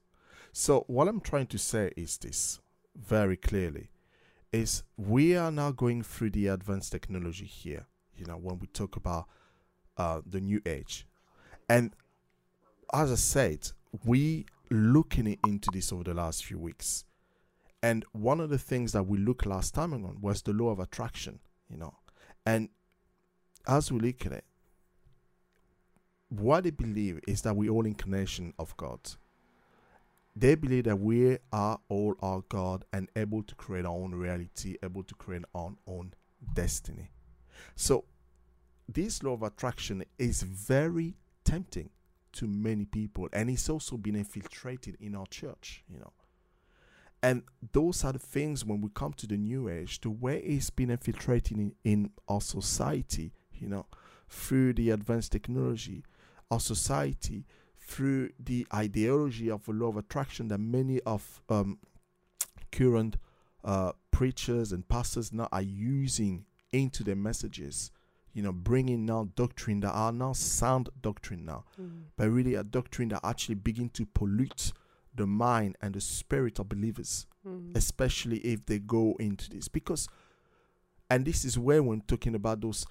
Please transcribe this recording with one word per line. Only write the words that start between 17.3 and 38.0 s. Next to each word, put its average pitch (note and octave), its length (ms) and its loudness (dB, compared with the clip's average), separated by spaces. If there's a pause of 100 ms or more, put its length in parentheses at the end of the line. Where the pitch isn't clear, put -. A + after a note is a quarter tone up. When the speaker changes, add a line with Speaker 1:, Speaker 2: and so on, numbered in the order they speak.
Speaker 1:
And A2+ 280 4
one A#2+ 280 2
of D#3+ 100 -2
the C#3 80 2
things B2 360 0
that G2+ 100 4
we G2 140 2
looked A2 280 2
last F#2+ 280 -2
time D#3 200 0
on G2+ 280 -6
was G2+ 200 0
the G#2 120 0
law A2+ 160 2
of G2 100 0
attraction, - 600 -8 (300)
you - 80 -12
know. D#2 160 -10 (520)
And A2 240 2 (1000)
as C#3+ 240 4
we B2 80 0
look A#2+ 260 -2
at C#2+ 80 -4
it, A1 120 -10 (1800)
what B2 340 4
they E3+ 80 0
believe G#2 560 -2
is G2+ 160 0
that G#2+ 120 0
we G#2 140 2
all A2+ 160 4
incarnation G2 760 -4
of D#2+ 180 -10
God. B1 220 -10 (1400)
They B2+ 200 8
believe B2+ 300 2
that G#2 140 4
we A#2+ 380 6 (140)
are G#2+ 280 0 (100)
all G2+ 320 0
our F#2+ 280 -2
God F#2 440 -2
and F#2+ 220 -4
able G#2+ 280 -2
to - 120 -18
create F2+ 300 -6
our F2 80 -2
own F2+ 200 -6
reality, F2+ 720 -6
able F#2 200 -6
to - 120 -18
create F2 280 -8 (120)
our F2 160 -8 (160)
own F2+ 260 -10 (400)
destiny. - 580 -2 (640)
So - 300 2 (840)